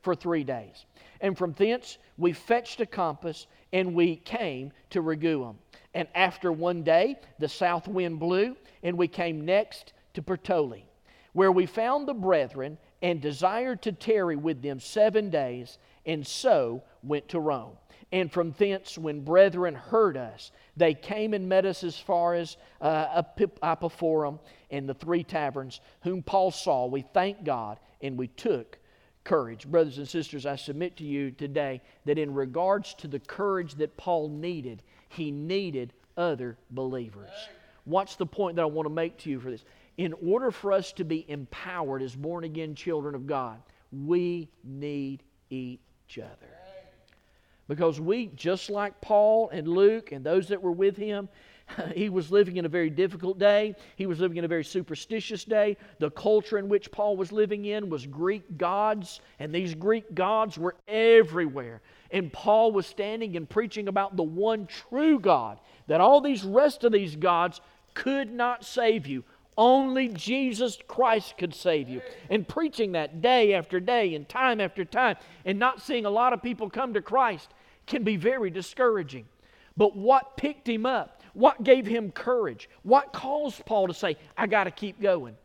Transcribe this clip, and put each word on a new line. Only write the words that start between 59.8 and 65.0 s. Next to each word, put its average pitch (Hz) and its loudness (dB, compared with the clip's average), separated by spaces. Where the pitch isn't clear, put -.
gods 202 0
were 175 -4
everywhere. 165 4
And 175 -4
Paul 220 4
was 190 0
standing 214 -6
and 160 -6
preaching 214 -2
about 196 -2
the 180 0
one 196 0
true 294 2